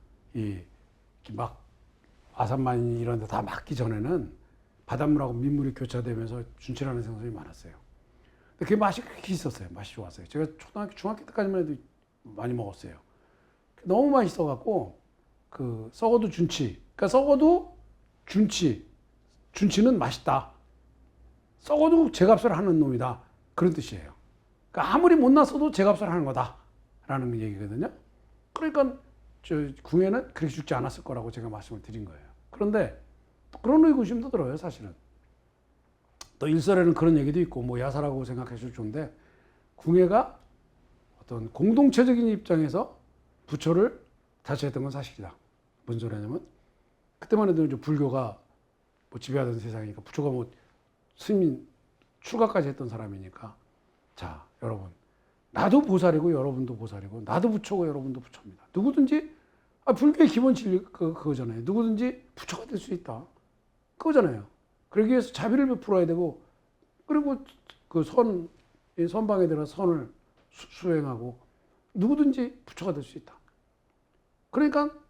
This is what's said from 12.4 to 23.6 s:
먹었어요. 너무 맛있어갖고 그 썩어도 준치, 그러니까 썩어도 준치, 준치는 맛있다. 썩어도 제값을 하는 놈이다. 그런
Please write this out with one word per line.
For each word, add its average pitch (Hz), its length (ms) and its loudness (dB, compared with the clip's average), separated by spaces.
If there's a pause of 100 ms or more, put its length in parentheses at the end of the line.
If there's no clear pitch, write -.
먹었어요. 98 420 -10 (880)
너무 233 280 4
맛있어갖고 165 880 0 (520)
그 117 420 -10
썩어도 226 380 2
준치, 160 500 -2 (140)
그러니까 196 140 0
썩어도 285 680 4 (500)
준치, 175 600 0 (680)
준치는 208 460 4
맛있다. 131 540 -2 (1040)
썩어도 311 540 4
제값을 196 440 6
하는 175 220 2
놈이다. 127 420 0 (340)
그런 170 180 2